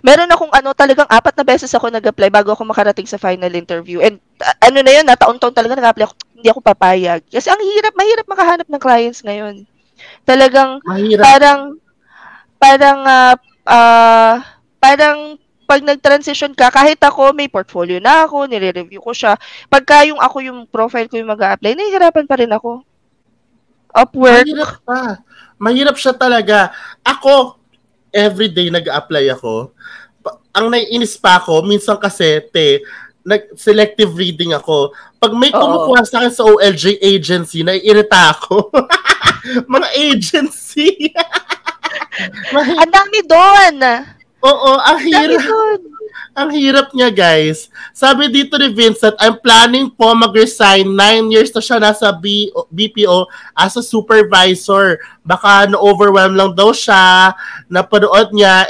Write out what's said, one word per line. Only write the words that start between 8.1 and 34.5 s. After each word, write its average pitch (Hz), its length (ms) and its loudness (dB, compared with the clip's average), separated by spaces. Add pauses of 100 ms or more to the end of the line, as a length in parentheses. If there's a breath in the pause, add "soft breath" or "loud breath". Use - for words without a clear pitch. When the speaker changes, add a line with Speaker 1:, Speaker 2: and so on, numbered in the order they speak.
Speaker 1:
makahanap 349 400 -2
ng 285 160 -12
clients 240 400 -2
ngayon. 208 400 -12 (600 soft breath)
Talagang, 262 600 2
Speaker 2:
Mahirap. 202 400 -2
Speaker 1:
parang, 277 380 4 (960 soft breath)
parang, 277 480 4
ah, 254 280 4 (280)
ah, 226 720 4 (440 soft breath)
parang 302 600 0 (280)
pag 285 200 0
nag-transition 285 640 -2
ka, 262 160 0
kahit 277 320 2
ako, 277 320 2
may 285 160 -4
portfolio 180 560 -8
na 320 240 2
ako, 285 160 -6
nire-review 190 560 -8
ko 233 160 -12
siya. 220 240 -2 (280 loud breath)
Pagka 294 360 4
yung 302 160 0
ako, 262 240 -2
yung 254 240 -14
profile 226 400 -4
ko - 80 -18
yung 226 160 -8
mag-a-apply, 208 440 -4
nahihirapan 349 520 -2
pa 277 80 -4
rin 240 160 -2
ako. 233 320 -8 (1080)
Upwork. 254 520 2
Speaker 2:
Mahirap 302 300 -4 (100)
pa. 254 200 -8 (520 soft breath)
Mahirap 254 400 -2
siya 262 160 -4
talaga. 214 640 0 (280 loud breath)
Ako, 269 520 0 (560)
everyday 196 560 -2
nag-a-apply 151 640 -4
ako. 123 400 -8 (480 loud breath)
Pa-, - 320 -16
ang 226 240 -4
naiinis 233 400 -4
pa 180 240 2
ako, 160 240 -2
minsan 202 320 -2
kasi, 165 560 -4
te, 143 320 0 (400 loud breath)
nag-, 208 320 -6
selective 214 560 0
reading 170 400 -6